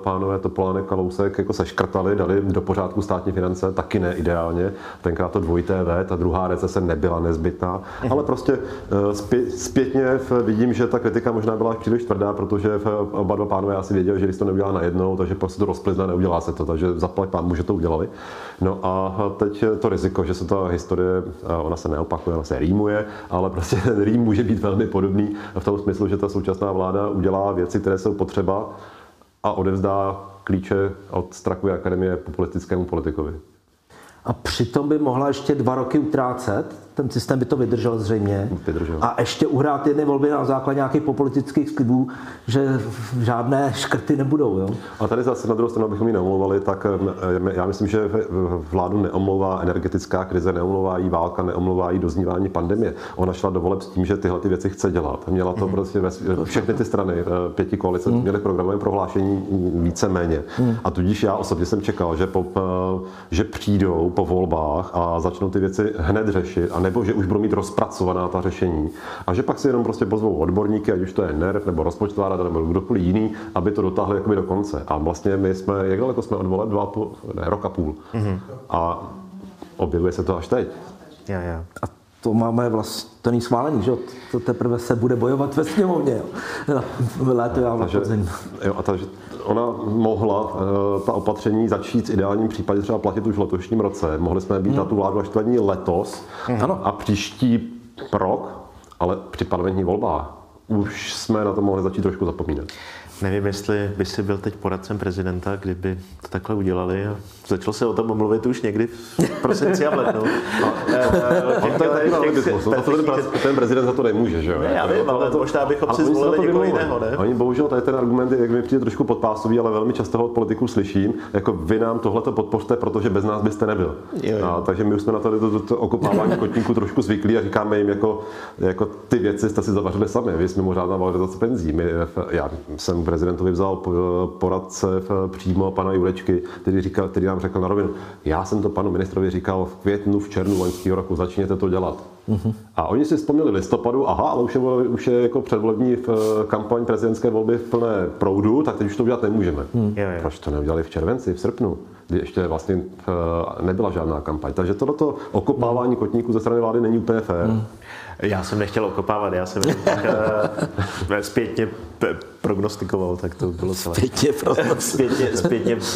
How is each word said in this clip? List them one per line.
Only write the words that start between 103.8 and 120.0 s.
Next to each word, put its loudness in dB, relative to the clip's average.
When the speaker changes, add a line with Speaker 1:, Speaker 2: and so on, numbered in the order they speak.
Speaker 2:
by 0
si -4
byl 0
teď -6
poradcem -4
prezidenta, -2
kdyby -4
to -18
takhle -4
udělali 0
a -4
začalo -2
se 0
o 2
tom 0
mluvit 2
už 0
někdy 0
v -4
prosinci 2
a 2
v 0
lednu. 0
Speaker 1:
<laughs> 0
Speaker 2:
A, 2
eh, 4
Speaker 1:
On 2
to 4
je 4
Speaker 2:
těch, -
Speaker 1:
taky 2
Speaker 2:
těch, 4
Speaker 1:
velmi 4
biznis, 2
Speaker 2:
těch, 2
Speaker 1:
to 2
ten 4
pra-, 2
ten 4
prezident 4
za 2
to 0
nemůže, 2
že 0
jo? 0
Speaker 2:
Ne, 2
já 2
vím, 2
Speaker 1:
To, 0
Speaker 2:
ale 2
Speaker 1:
to, 0
Speaker 2:
možná 2
bychom 0
Speaker 1:
ale 2
Speaker 2:
si 2
Speaker 1:
oni 4
se -
Speaker 2:
zvolili 4
Speaker 1:
za 4
to 4
Speaker 2:
někoho 4
Speaker 1:
vymlouvali. 2
Speaker 2:
jiného, 0
ne? -2
Speaker 1:
Oni 4
bohužel 2
tady 2
ten 2
argument, 2
jak 4
mi 2
přijde 2
trošku 0
podpásový, 2
ale 2
velmi 2
často 0